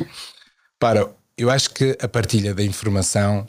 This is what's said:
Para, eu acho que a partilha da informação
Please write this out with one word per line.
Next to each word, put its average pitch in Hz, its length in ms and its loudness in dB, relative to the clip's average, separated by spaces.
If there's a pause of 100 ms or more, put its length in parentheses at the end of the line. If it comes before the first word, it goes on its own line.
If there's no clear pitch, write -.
(800)
Para, 104 360 2 (220)
eu 117 140 2
acho 135 200 0
que 131 300 0
a 110 80 -6
partilha 101 440 0
da 98 120 0
informação 101 840 0